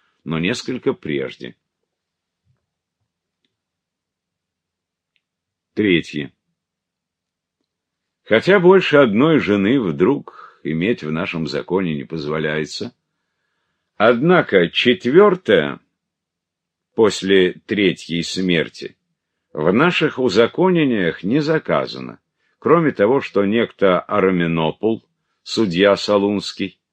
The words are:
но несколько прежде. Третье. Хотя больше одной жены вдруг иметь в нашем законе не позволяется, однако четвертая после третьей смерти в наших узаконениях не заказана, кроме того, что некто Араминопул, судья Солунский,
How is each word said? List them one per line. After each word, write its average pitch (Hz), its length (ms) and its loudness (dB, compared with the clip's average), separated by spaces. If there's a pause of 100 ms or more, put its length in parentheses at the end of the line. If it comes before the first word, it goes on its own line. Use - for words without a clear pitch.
(240)
но 82 160 -6
несколько 123 540 -6
прежде. 65 600 -10 (4000)
Третье. 80 560 -2 (1900)
Хотя 165 360 2
больше 180 380 4
одной 135 420 4
жены 101 400 0
вдруг 95 840 -2
иметь 87 400 -4
в 76 80 -8
нашем 82 340 -6
законе 80 480 -4
не 69 120 -8
позволяется, 78 920 -6 (1000)
однако 120 720 2
четвертая 123 1120 2 (1160)
после 95 580 2 (120)
третьей 87 580 -2
смерти 87 760 -4 (560)
в 78 180 0
наших 151 480 0
узаконениях 120 1040 0
не 113 160 -2
заказана, 71 800 -4 (400)
кроме 156 320 2
того, 120 300 0
что 101 240 -2
некто 98 560 0
Араминопул, 92 1040 -2 (380)
судья 98 520 2
Солунский, 101 840 -2 (140)